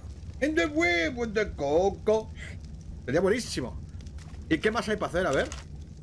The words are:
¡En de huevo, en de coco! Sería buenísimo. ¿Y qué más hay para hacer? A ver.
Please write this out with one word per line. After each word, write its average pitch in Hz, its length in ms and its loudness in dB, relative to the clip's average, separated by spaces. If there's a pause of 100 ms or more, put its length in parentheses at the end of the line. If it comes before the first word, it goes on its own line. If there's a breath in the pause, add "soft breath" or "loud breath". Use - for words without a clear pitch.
(400)
¡En 311 140 2
de 330 120 6
huevo, 311 580 2
en 220 100 -4
de 214 180 2
coco! 180 800 2 (720 loud breath)
Sería 139 160 2
buenísimo. 185 580 0 (720)
¿Y 160 100 4
qué 214 120 2
más 220 180 0
hay 214 80 2
para 156 140 -2
hacer? 175 160 2
A 147 60 4
ver. 175 160 4 (540)